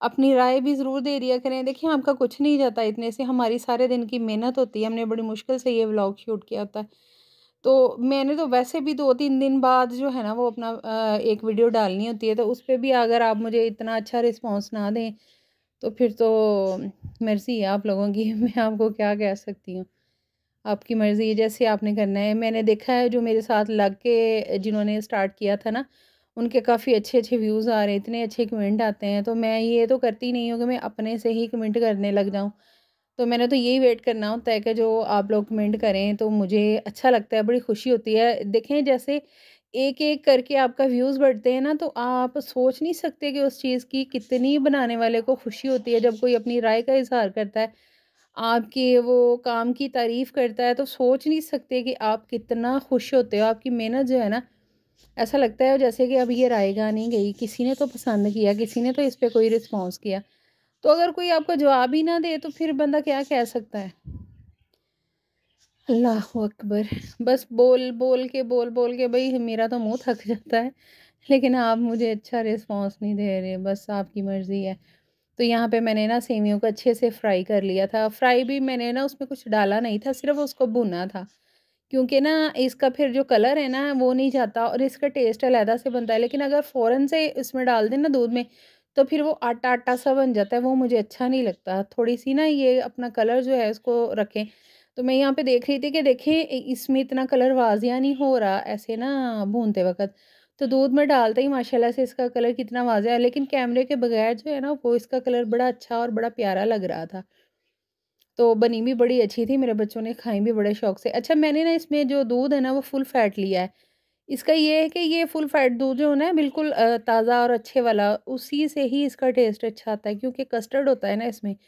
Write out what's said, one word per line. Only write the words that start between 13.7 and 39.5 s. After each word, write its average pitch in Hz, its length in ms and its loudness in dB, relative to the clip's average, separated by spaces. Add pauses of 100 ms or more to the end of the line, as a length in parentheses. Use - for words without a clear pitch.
अच्छा 220 260 -4
रिस्पॉन्स 220 520 -2
ना 208 180 -4
दें, 226 220 -4 (720)
तो 233 80 -4
फिर 226 220 0
तो 226 160 2 (960)
मर्ज़ी 220 360 -2
है 196 80 0
आप 202 180 -2
लोगों 202 280 0
की, 220 200 -2
<laughs> - 20 -6
मैं 214 260 0
आपको 220 300 0
क्या 208 240 0
कह 208 200 -2
सकती 196 380 -14
हूँ, 185 120 -10 (800)
आपकी 214 300 -4
मर्ज़ी 214 340 2
है, 214 60 0
जैसे 220 320 0
आपने 208 280 0
करना 202 260 0
है। 214 140 0
मैंने 226 280 -2
देखा 214 300 2
है, 247 160 2
जो 240 120 0
मेरे 226 220 0
साथ 214 280 0
लग 202 280 2
के 226 600 2
जिन्होंने 214 420 -2
स्टार्ट 196 340 -2
किया 202 220 -2
था 214 140 -6
ना, 254 140 -4 (520)
उनके 233 260 0
काफ़ी 233 300 2
अच्छे-अच्छे 220 440 2
व्यूज़ 220 340 0
आ 214 140 2
रहे 202 100 0
हैं, 202 60 -2
इतने 233 220 -6
अच्छे 226 220 -2
कमेंट 214 380 -2
आते 208 240 -2
हैं। 202 160 -2
तो 226 140 -4
मैं 220 220 0
ये 233 280 2
तो 254 120 2
करती 240 320 -2
नहीं 233 200 -4
हूँ 233 80 -4
कि 240 60 -2
मैं 247 160 -2
अपने 220 380 -6
से 226 120 -2
ही 226 160 -2
कमेंट 220 320 -2
करने 202 340 0
लग 202 180 2
जाऊँ, 202 200 -4 (680)
तो 247 60 0
मैंने 240 220 2
तो 262 80 0
यही 247 240 2
वेट 240 220 4
करना 220 280 -2
होता 233 220 -4
है 220 80 0
कि 226 140 -2
जो 226 140 0 (240)
आप 202 200 0
लोग 208 160 0
कमेंट 214 340 -2
करें, 202 360 0
तो 214 140 -2
मुझे 208 300 2 (180)
अच्छा 233 300 0
लगता 226 280 2
है, 214 60 2
बड़ी 240 180 0
खुशी 233 280 -4
होती 220 260 0
है। 226 300 2
देखें, 233 400 0
जैसे 277 360 0 (520)